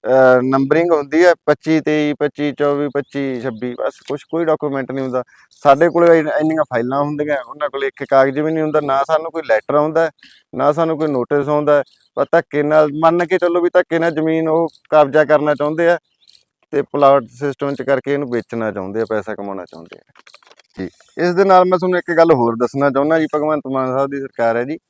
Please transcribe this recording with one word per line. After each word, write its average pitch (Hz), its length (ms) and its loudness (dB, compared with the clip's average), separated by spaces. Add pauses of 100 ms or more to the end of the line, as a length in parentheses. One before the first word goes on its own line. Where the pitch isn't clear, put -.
ਅਹ, 127 380 4
ਨੰਬਰਿੰਗ 139 480 0
ਹੁੰਦੀ 151 340 2
ਹੈ, 175 80 6 (140)
ਪੱਚੀ 156 340 0
ਤੇਈ, 151 380 -2
ਪੱਚੀ 147 340 -4
ਚੌਵੀ, 143 420 -2
ਪੱਚੀ 139 460 -6
ਛੱਬੀ, 120 400 -8
ਬਸ - 180 -6 (100)
ਕੁਛ, 143 220 -8
ਕੋਈ 165 140 -4
ਡਾਕੂਮੈਂਟ 139 480 -4
ਨਹੀਂ 135 120 -6
ਹੁੰਦਾ। 127 180 -4 (400)
ਸਾਡੇ 147 260 6
ਕੋਲੇ 170 300 4
ਇੰਨ-, 151 120 -2
ਇੰਨੀਆਂ 156 340 -2
ਫਾਈਲਾਂ 127 380 -4
ਹੁੰਦੀਆਂ, 147 400 -4
ਉਹਨਾਂ 147 280 -10
ਕੋਲੇ 139 160 -6
ਇੱਕ 135 240 -8
ਕਾਗਜ਼ 135 280 4
ਵੀ 156 140 -2
ਨਹੀਂ 160 100 -2
ਹੁੰਦਾ, 156 180 0
ਨਾ 139 220 0
ਸਾਨੂੰ 156 280 -2
ਕੋਈ 160 160 -8
ਲੈਟਰ 113 280 0
ਆਉਂਦਾ, 156 360 0 (440)
ਨਾ 139 180 0
ਸਾਨੂੰ 160 260 -2
ਕੋਈ 156 100 -2
ਨੋਟਿਸ 139 400 -2
ਆਉਂਦਾ। 147 340 2 (340)
ਪਰ 139 160 -2
ਧੱਕੇ 156 300 0
ਨਾਲ, 151 260 2 (140)
ਮੰਨ 170 240 2
ਕੇ 175 120 0
ਚੱਲੋ 175 220 0
ਵੀ 175 140 0
ਧੱਕੇ 175 240 2
ਨਾਲ 165 120 0
ਜ਼ਮੀਨ 160 380 -2
ਉਹ 160 200 0 (220)
ਕਬਜ਼ਾ 151 340 4
ਕਰਨਾ 147 300 2
ਚਾਹੁੰਦੇ 156 340 -2
ਆ 170 100 2 (720)
ਤੇ 143 100 -2
ਪਲਾਟ 139 420 2 (140)
ਸਿਸਟਮ 143 360 -6
'ਚ 131 80 -10
ਕਰਕੇ 135 300 -2
ਇਹਨੂੰ 143 180 -4
ਵੇਚਣਾ 113 420 -4
ਚਾਹੁੰਦੇ 98 280 -8
ਆ, 113 80 -2
ਪੈਸਾ 107 260 -6
ਕਮਾਉਣਾ 98 300 -12
ਚਾਹੁੰਦੇ 82 340 -20
ਆ - 40 -20 (760)
ਜੀ। - 100 -8 (300)
ਇਸ 175 160 -2
ਦੇ 190 100 4
ਨਾਲ 185 200 6
ਮੈਂ 180 140 0
ਤੁਹਾਨੂੰ 180 200 -2
ਇੱਕ 170 180 -4
ਗੱਲ 165 160 6
ਹੋਰ 117 240 2
ਦੱਸਣਾ 139 340 0
ਚਾਹੁੰਦਾ 147 300 0
ਜੀ, 156 140 -2
ਭਗਵੰਤ 151 380 -2
ਮਾਨ 131 200 -4
ਸਾਹਿਬ 139 180 -2
ਦੀ 139 100 -8
ਸਰਕਾਰ 117 360 -2
ਹੈ 120 80 -2
ਜੀ 151 140 -8 (120)